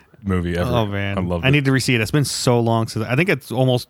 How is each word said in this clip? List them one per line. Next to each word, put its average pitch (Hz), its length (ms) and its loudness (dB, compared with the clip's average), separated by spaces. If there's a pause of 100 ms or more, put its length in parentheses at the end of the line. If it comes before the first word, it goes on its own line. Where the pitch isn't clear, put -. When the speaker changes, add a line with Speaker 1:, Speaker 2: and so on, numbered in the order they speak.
(220)
Speaker 1:
movie 87 360 -2
ever. 87 120 -2
Speaker 2:
Oh, 120 160 2
man. 98 320 -4
Speaker 1:
I 95 40 -2
loved 87 240 -2
Speaker 2:
I - 20 2
Speaker 1:
it. 135 40 4
Speaker 2:
need 147 140 2
to 135 60 2
re-see 131 240 2
it. 113 60 2
It's 107 100 -4
been 147 140 0
so - 340 2
long 113 300 2
since, 110 160 -6
I 120 100 -2
think 175 140 2
it's 135 240 -4
almost, 123 360 0